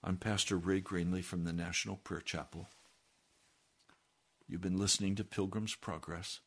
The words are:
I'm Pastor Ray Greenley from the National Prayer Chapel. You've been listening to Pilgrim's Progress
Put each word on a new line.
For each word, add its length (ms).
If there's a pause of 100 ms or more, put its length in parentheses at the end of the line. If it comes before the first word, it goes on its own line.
I'm 160
Pastor 380
Ray 260
Greenley 420
from 220
the 80
National 440
Prayer 240
Chapel. 480 (1800)
You've 140
been 160
listening 380
to 80
Pilgrim's 500
Progress 720